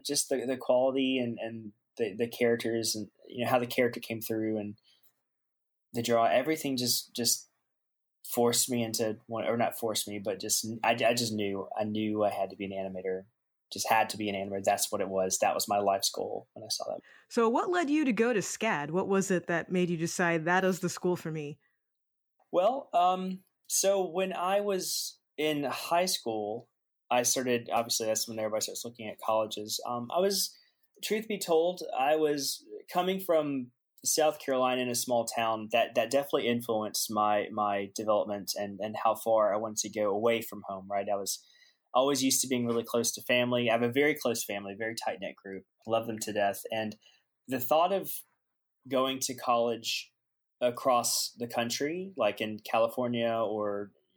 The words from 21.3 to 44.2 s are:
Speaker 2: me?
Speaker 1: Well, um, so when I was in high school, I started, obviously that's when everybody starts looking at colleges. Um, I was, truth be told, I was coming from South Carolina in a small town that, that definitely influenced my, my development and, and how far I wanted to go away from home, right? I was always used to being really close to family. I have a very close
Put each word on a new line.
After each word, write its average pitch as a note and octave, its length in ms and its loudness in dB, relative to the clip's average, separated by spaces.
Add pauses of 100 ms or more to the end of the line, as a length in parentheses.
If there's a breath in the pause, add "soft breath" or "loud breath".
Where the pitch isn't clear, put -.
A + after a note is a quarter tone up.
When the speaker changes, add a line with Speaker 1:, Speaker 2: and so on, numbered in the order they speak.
Speaker 2:
me? D3+ 260 -8 (960)
Speaker 1:
Well, G#3+ 420 2
um, F#3 460 4 (280)
so G3 380 2
when F#3 280 -2
I F#3 280 2
was F#3+ 560 -2 (200)
in D3+ 260 0
high E3+ 420 0
school, A2 640 -4 (440)
I B2 120 4
started, B2 480 0
obviously A#2 360 0
that's A2 200 0
when A2+ 120 -8
everybody G#2+ 220 -2
starts G2 240 -6
looking A#2 220 -10
at G2 160 -12
colleges. G#2+ 640 -2
Um, A#2+ 280 -4
I E3+ 40 4
was, G3 360 0 (480 soft breath)
truth A3 240 -2
be G3+ 120 -6
told, E3+ 420 2 (160)
I C#3 180 4
was D3 480 0 (280)
coming F#3 280 0
from D3 480 0 (380)
South D3+ 340 2
Carolina B2+ 420 2
in B2 80 -2
a A#2+ 60 -2
small A#2+ 300 2
town A2+ 460 -2
that, A#2+ 240 2
that A#2 160 2
definitely C#3 360 2
influenced A2+ 640 -2
my, G#2 400 2
my G2+ 440 0
development G#2 600 0
and, G2+ 240 -6
and G#2+ 240 -6
how A2 120 2
far A2 380 4
I G#2 40 2
wanted G#2+ 220 -4
to G#2+ 100 -6
go G#2 200 0
away A2 320 2
from G2+ 260 -12
home, F#2+ 220 -10
right? G2+ 220 -2
I G2+ 60 0
was - 260 -6 (500 soft breath)
always C3 300 2
used C3 180 2
to C3 60 -2
being B2 180 0
really A#2 180 0
close A#2 300 0
to - 80 -10
family. B2 480 2
I A2 40 4
have A#2 100 2
a A#2+ 80 0
very C#3+ 240 2
close A#2 280 -2